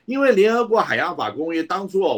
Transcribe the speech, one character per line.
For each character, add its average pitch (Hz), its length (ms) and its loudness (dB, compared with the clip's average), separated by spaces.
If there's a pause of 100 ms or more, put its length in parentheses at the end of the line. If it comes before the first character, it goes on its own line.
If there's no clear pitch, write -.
因 269 140 -2
为 269 100 6
联 214 220 4
合 240 120 2
国 214 140 2
海 113 160 -2
洋 156 220 -2
法 110 120 -4
公 156 240 -6
约 165 80 -2
当 180 240 -6
初 190 160 -2
啊， 185 160 0